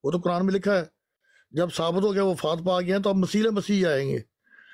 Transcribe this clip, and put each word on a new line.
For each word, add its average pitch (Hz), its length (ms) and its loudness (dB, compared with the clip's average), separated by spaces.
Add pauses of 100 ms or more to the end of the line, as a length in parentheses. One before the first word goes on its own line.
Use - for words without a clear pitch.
वो 147 60 0
तो 175 80 -2
कुरान 180 260 -2
में 190 80 0
लिखा 196 200 0
है, 175 160 0 (640)
जब 170 140 0
साबित 170 340 0
हो 214 80 2
गया 196 120 0
वफात 170 360 0
पा 180 220 0
गए 180 100 -2
हैं 196 100 2
तो 202 80 0
अब 196 60 2
मसीह 208 360 2
मसीह 196 380 0
आएंगे। 135 340 0 (500)